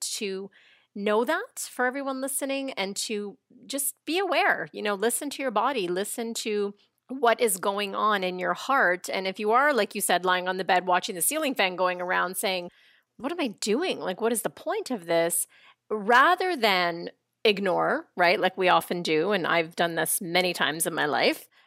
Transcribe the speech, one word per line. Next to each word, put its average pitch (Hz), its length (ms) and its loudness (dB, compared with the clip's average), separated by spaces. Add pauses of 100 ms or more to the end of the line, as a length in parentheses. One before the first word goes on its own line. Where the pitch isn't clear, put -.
(180)
to 196 320 -6 (460)
know 208 300 2
that 349 320 -4
for - 280 -4
everyone 262 360 -4
listening 269 520 -4
and 196 220 -4
to 208 420 -6 (280)
just 269 300 -6 (100)
be 320 140 -2
aware, 330 520 0
you 202 100 -10
know, 208 140 0
listen 233 360 -2
to - 100 -8
your 269 100 -2
body, 214 380 0
listen 208 460 -4
to 208 380 -4 (360)
what 240 320 2
is 214 160 2
going 202 380 -2
on 208 280 2
in 180 140 -2
your 180 160 0
heart. 185 560 0
And 190 180 -2
if 190 120 -6
you 214 120 0
are, 277 220 4
like 208 220 0
you 208 60 -4
said, 175 240 2
lying 180 220 2
on 185 100 -2
the 190 60 -2
bed 185 220 2
watching 180 300 0
the 170 60 -6
ceiling 285 340 -2
fan 185 200 0
going 180 260 0
around 180 360 0
saying, 185 320 -2 (480)
"What 254 140 -6
am 349 80 -6
I 302 80 -2
doing? 226 520 -2
Like, 175 220 -6
what 226 120 2
is 226 100 -2
the - 60 -2
point 359 420 -6
of 196 140 -8
this?" 170 420 2 (420)
Rather 277 680 4
than 180 540 0 (360)
ignore, 196 600 2 (100)
right, 175 220 6
like 180 180 0
we 190 100 2
often 175 340 4
do, 165 300 2
and 180 160 0
I've 165 280 0
done 170 200 0
this 160 260 0
many 175 320 0
times 160 320 -2
in 170 80 -4
my 147 120 0
life, 151 420 0 (200)